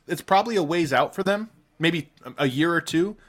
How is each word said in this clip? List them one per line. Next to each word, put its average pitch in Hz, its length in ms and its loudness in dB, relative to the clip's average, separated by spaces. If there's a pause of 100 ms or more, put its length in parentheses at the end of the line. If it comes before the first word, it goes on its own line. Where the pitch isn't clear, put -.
It's 156 160 -6
probably 214 340 2
a 185 60 2
ways 156 320 0
out 123 200 2
for 190 80 -6
them, 208 280 -2 (280)
maybe 165 320 -2 (140)
a, 127 200 -4
a 139 40 2
year 151 240 2
or 165 80 2
two 175 380 -2 (100)